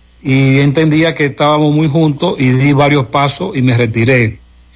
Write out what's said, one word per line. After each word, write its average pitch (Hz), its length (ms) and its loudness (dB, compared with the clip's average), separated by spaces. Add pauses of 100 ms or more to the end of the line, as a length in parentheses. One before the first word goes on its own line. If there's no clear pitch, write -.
(220)
Y 135 380 2
entendía 156 540 0
que 156 120 -2
estábamos 151 500 0
muy 156 140 0
juntos 143 500 -2
y 131 120 0
di 131 200 2
varios 143 360 0
pasos 143 500 -4
y 131 40 -2
me 127 140 2
retiré. 117 640 0 (360)